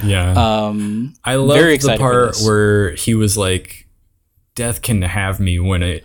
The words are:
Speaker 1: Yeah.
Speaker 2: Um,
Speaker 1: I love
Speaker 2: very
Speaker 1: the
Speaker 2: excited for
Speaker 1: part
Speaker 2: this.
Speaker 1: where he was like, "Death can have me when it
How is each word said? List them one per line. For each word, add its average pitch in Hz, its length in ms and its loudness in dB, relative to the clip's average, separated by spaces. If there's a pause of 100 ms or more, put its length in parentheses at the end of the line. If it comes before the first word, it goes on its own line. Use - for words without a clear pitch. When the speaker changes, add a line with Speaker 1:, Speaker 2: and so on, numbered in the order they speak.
Speaker 1:
Yeah. 92 300 0
Speaker 2:
Um, 107 800 -2 (100)
Speaker 1:
I 127 120 -2
love 139 200 2
Speaker 2:
very 160 140 6
Speaker 1:
the 147 60 4
Speaker 2:
excited 131 240 0
for 131 120 2
Speaker 1:
part 120 220 2
Speaker 2:
this. 110 140 -2
Speaker 1:
where 104 480 2
he - 180 -2
was 107 240 0
like, 95 500 -4 (680)
"Death 120 260 -6
can 104 220 0
have 95 360 -2
me 90 200 0
when 90 240 0
it 90 220 -4